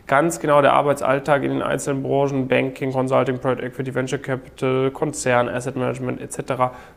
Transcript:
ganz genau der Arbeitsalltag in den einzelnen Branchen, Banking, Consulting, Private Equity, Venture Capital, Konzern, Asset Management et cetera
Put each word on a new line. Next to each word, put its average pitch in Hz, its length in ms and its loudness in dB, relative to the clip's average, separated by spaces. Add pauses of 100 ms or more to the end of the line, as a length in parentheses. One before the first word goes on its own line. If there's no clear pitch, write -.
ganz 160 320 2
genau 147 220 6
der 131 100 6
Arbeitsalltag 139 720 2
in 135 80 0
den 135 100 -2
einzelnen 139 420 -2
Branchen, 135 440 0
Banking, 131 460 0
Consulting, 127 440 0
Private 127 240 -2
Equity, 127 320 -8
Venture 131 260 -2
Capital, 131 720 -2
Konzern, 123 580 0
Asset 127 260 -6
Management 127 460 -4
et 123 100 -12
cetera 127 400 -2 (260)